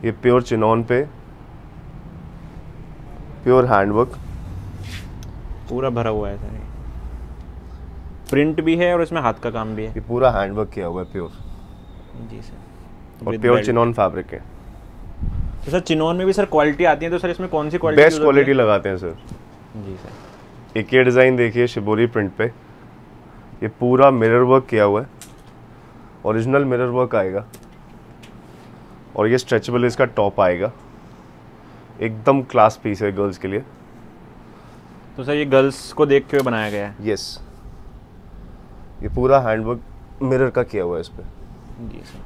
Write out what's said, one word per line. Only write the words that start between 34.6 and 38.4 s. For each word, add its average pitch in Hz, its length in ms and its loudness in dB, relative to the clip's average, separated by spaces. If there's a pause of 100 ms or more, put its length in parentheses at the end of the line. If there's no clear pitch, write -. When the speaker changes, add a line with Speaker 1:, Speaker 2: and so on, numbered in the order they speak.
Speaker 2:
तो 131 80 -10
सर, 143 80 -2
ये 147 120 0
girls 135 480 2
को 156 140 2
देखते 139 300 2
हुए 135 80 4
बनाया 110 260 0
गया 101 180 -4
है? 104 140 -14
Speaker 1:
यस, - 380 -2 (1600)